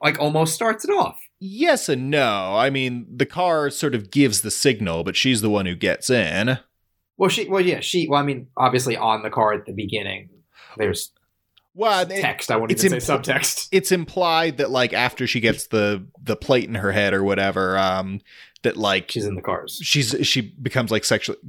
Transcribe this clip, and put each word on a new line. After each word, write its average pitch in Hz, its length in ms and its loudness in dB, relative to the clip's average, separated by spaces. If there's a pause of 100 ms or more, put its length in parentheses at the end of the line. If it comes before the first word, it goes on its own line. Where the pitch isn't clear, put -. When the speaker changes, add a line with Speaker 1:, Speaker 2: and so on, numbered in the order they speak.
Speaker 1:
like, 156 180 2
almost 156 340 2
starts 220 320 -2
it 392 60 0
off. - 280 0 (200)
Speaker 2:
Yes 226 500 0
and 131 200 0
no. 104 460 2
I 123 140 4
mean, 127 360 -2 (100)
the 127 100 0
car 165 440 0
sort 139 260 -2
of 107 160 -6
gives 135 300 4
the 107 100 -6
signal, 104 520 0
but 92 120 -4
she's 127 260 2
the 107 80 2
one 101 160 2
who 90 100 -2
gets 92 340 -2
in. 110 480 0 (600)
Speaker 1:
Well, 190 120 4
she, 214 180 -2
well, 190 140 2
yeah, 180 180 2
she, 170 280 -2
well, 143 120 2
I 143 40 0
mean, 135 240 -4 (100)
obviously 127 400 2
on 110 260 0
the 107 60 -6
car 107 240 2
at 104 120 -6
the 101 80 -14
beginning, 101 560 -6 (480)
there's - 340 -2 (600)
Speaker 2:
Well, 196 360 2
it, 190 120 -4
Speaker 1:
text. 123 300 -4
I 113 40 2
wouldn't 113 160 0
Speaker 2:
it's 123 140 2
Speaker 1:
even 127 160 2
say 147 140 0
Speaker 2:
impl-, - 80 -4
Speaker 1:
subtext. - 480 -2
Speaker 2:
it's 190 200 2
implied 165 640 0
that, 135 140 0
like, 127 220 2
after 123 340 0
she 123 120 -2
gets 110 280 0
the, 104 380 0 (160)
the - 140 -2
plate 127 340 2
in 113 60 -6
her 98 160 0
head 101 220 2
or 98 100 0
whatever, 95 540 0
um, 95 440 -2 (420)
that, - 140 0
like, 98 340 0
Speaker 1:
She's 107 140 -4
in 101 100 -4
the 90 60 -8
cars. - 420 -6
Speaker 2:
she's, 135 400 0
she - 180 0
becomes, 123 500 -4
like, 107 140 0
sexually, - 440 -2